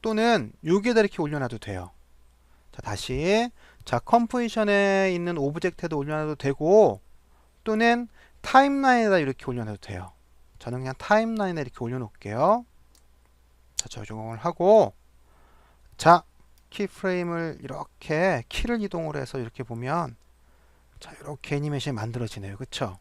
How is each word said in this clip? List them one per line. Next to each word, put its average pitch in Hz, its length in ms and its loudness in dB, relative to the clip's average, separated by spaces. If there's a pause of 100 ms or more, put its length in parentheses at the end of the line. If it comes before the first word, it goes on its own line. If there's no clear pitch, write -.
또는 220 520 0 (120)
여기에다 208 360 2
이렇게 196 200 -2
올려놔도 139 360 -4
돼요. 92 340 -10 (800)
자, - 100 -16
다시. 165 680 -2 (340)
자, 226 160 -2
컴포지션에 208 1120 2
있는 175 240 -4
오브젝트에도 160 600 -4
올려놔도 151 380 -4
되고 151 680 4 (640)
또는 233 420 2 (340)
타임라인에다 262 760 4
이렇게 135 280 -2
올려놔도 110 360 -6
돼요. 92 320 -12 (460)
저는 123 200 -10
그냥 131 180 -8
타임라인에 214 600 0
이렇게 135 220 -8
올려놓을게요. 127 840 -2 (1080)
자, - 140 -8
적용을 110 480 -12
하고 175 560 4 (1040)
자, 170 260 6 (460)
키프레임을 175 920 -6
이렇게 156 840 -2
키를 233 360 -2
이동을 160 340 -6
해서 135 200 -8
이렇게 120 260 -10
보면 123 520 -6 (840)
자, - 180 -20
이렇게 143 380 -8
애니메이션이 147 360 -4
만들어지네요. 110 600 -8
그쵸? 104 460 -8